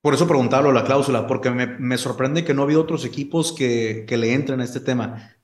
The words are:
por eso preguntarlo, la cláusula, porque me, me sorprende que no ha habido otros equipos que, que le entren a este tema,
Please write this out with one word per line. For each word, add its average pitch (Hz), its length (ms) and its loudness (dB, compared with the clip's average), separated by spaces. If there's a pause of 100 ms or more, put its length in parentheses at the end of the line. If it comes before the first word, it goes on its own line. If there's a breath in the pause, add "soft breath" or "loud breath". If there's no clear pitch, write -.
por 143 140 2
eso 165 120 2
preguntarlo, 139 460 4
la 117 120 4
cláusula, 131 440 2
porque 123 220 -2
me, 123 160 -2
me 123 300 -4
sorprende 131 480 -2
que 151 80 -2
no 139 100 2
ha - 20 2
habido 151 180 4
otros 160 220 -4
equipos 147 480 -4
que, 117 560 0
que 123 80 0
le 113 180 2
entren 139 260 -2
a 123 40 -2
este - 160 -8
tema, 120 500 -4 (140)